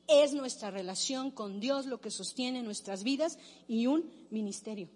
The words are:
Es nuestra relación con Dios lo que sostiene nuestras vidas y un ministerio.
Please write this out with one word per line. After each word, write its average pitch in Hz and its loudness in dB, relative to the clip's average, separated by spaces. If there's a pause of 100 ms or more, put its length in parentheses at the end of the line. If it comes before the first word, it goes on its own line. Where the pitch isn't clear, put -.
Es 294 8
nuestra 254 -4
relación 196 -2
con 202 -6
Dios 269 0
lo 254 -6
que 214 -8
sostiene 254 -4
nuestras 202 -6
vidas 277 0 (300)
y 226 2
un 311 2 (220)
ministerio. 208 -6